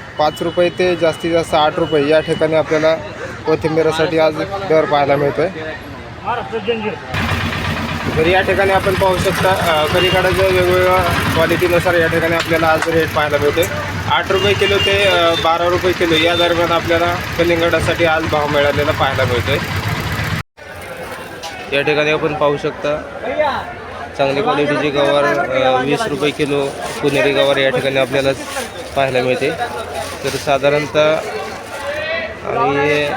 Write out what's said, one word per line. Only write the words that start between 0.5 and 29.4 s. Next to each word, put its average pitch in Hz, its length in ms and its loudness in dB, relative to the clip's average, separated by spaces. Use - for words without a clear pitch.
ते 180 260 0
जास्तीत 165 360 0
जास्त 165 220 0
आठ 151 240 4
रुपये 151 320 2
या 156 100 4
ठिकाणी 156 340 0
आपल्याला 156 420 2
कोथिंबीरीसाठी 156 720 2
आज 156 160 2
दर 156 160 4
पाहायला 143 300 2
मिळतोय. 143 320 0
तर 160 100 2
या 185 140 4
ठिकाणी 196 300 2
आपण 190 220 2
पाहू 185 240 2
शकता, 180 320 0
अ, 165 440 2
कलिंगडाचं 185 500 2
वेगवेगळ्या 185 880 2
क्वालिटीनुसार 170 600 2
या 165 140 4
ठिकाणी 165 280 0
आपल्याला 165 320 0
आज 160 220 2
रेट 160 260 0
पाहायला 151 220 2
मिळतोय. 147 260 2
आठ 170 200 0
रुपये 190 220 2
किलो 196 240 2
ते, 196 260 2
अ, 175 300 4
बारा 165 260 4
रुपये 180 220 2
किलो 170 240 0
या 165 200 4
दरम्यान 170 360 2
आपल्याला 170 440 2
कलिंगडासाठी 165 680 2
आज 160 180 2
भाव 151 240 0
मिळालेला 147 440 2
पाहायला 135 320 0
मिळतोय. 127 340 0
या 139 40 2
ठिकाणी 151 300 2
आपण 151 220 0
पाहू 143 240 2
शकता 147 440 -4
चांगली 139 240 0
क्वालिटीची 147 480 0
गवार, 143 340 2
अ, 131 420 2
वीस 139 200 0
रुपये 147 300 -2
किलो 143 340 -2
पुणेरी 143 300 2
गवार 139 240 2
या 135 140 2
ठिकाणी 131 280 0
आपल्याला 135 320 0
पाहायला 135 260 2
मिळते. 127 300 0